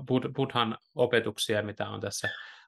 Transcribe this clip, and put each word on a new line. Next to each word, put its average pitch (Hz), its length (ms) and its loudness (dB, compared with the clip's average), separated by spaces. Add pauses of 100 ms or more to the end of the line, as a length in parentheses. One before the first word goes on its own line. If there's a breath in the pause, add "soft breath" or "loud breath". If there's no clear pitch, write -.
(120)
bud-, 131 240 2
buddhan 120 420 0 (180)
opetuksia, 113 680 2
mitä 104 260 -6
on 104 120 -8
tässä - 280 -4 (380 loud breath)